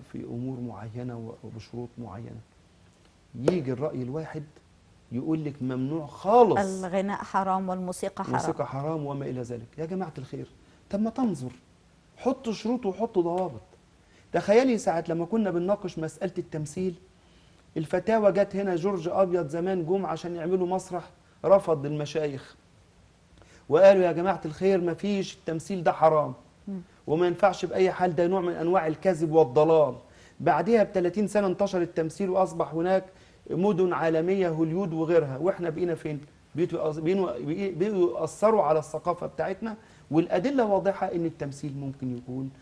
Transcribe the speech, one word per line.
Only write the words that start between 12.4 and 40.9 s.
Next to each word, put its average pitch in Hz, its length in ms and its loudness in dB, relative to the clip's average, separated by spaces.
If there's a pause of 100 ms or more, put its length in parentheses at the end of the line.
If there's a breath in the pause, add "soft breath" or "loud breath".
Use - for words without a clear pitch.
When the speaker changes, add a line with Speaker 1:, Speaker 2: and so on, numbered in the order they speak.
Speaker 1:
شروط 240 320 -4
وحطوا 202 360 0
ضوابط. 170 400 -2 (720 soft breath)
تخيلي 220 440 4
ساعة 170 320 0
لما 165 160 -2
كنا 208 260 0
بنناقش 175 480 -2
مسألة 160 380 -6
التمثيل، 175 580 -6 (840 soft breath)
الفتاوى 208 540 2
جت 196 240 0
هنا، 196 200 -2
جورج 175 320 -2
أبيض 180 400 2
زمان 170 380 -2
جم 185 200 0
عشان 165 300 -6
يعملوا 175 320 -2
مسرح، 180 360 -4 (420 soft breath)
رفض 165 400 4
المشايخ 147 720 -6 (1120 soft breath)
وقالوا: 185 340 10
"يا 175 80 4
جماعة 170 340 0
الخير، 185 360 2
ما 170 120 0
فيش، 190 420 -4
التمثيل 165 480 -6
ده - 80 4
حرام 151 420 4 (340)
Speaker 2:
مم. 190 140 -8 (260 soft breath)
Speaker 1:
وما 165 200 2
ينفعش 180 380 2
بأي 185 260 2
حال، 180 240 0
ده 175 120 2
نوع 185 140 2
من 175 120 -2
أنواع 165 340 0
الكذب 160 440 0
والضلال". 151 640 6 (440 soft breath)
بعدها 170 440 4
بتلاتين 196 440 0
سنة 202 200 2
انتشر 185 340 0
التمثيل 170 480 -2
وأصبح 170 440 0
هناك 185 320 2 (440 soft breath)
مدن 180 440 2
عالمية، 165 560 2
هوليود 160 440 -2
وغيرها، 160 440 2
وإحنا 170 320 -2
بقينا 175 260 -2
فين؟ 151 260 -6 (340)
بقيتوا 165 240 -2
يقص-، 156 200 -2
بقينوا-، 170 460 0
بقي-، 190 300 -4
بقوا 180 460 0
يأثروا 202 420 2
على 156 160 4
الثقافة 160 480 -4
بتاعتنا. 190 480 -6 (360 soft breath)
والأدلة 202 540 2
واضحة 190 400 0